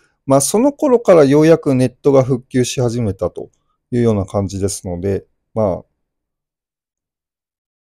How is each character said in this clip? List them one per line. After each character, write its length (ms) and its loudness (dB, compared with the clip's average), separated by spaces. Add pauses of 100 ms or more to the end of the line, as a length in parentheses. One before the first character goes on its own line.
(240)
ま 120 0
あ、 40 2
そ 180 -2
の 140 2
頃 260 0
か 160 2
ら 120 6
よ 160 4
う 40 4
や 120 4
く 160 -2
ネ 120 2
ッ 80 -8
ト 160 0
が 140 4
復 240 -4
旧 160 -2
し 160 -6
始 220 -2
め 100 -2
た 180 -6
と 200 -14 (400)
い 80 -4
う 20 0
よ 120 2
う 20 0
な 100 -2
感 220 -4
じ 140 -10
で 100 -4
す 180 -12
の 100 -8
で、 280 -6 (260)
ま 300 -4
あ、 20 -20 (2000)